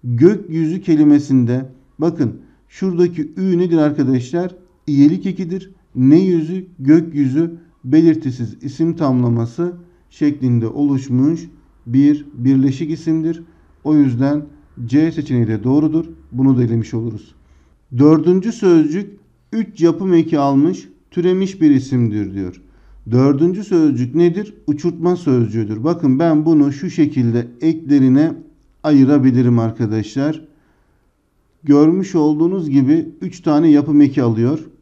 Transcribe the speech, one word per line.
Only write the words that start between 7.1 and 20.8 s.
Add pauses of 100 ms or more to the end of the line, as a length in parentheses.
belirtisiz
isim
tamlaması (360)
şeklinde
oluşmuş (360)
bir
birleşik
isimdir. (400)
O
yüzden (400)
C
seçeneği
de
doğrudur. (260)
Bunu
da
elemiş
oluruz. (600)
Dördüncü
sözcük (320)
üç
yapım
eki
almış, (220)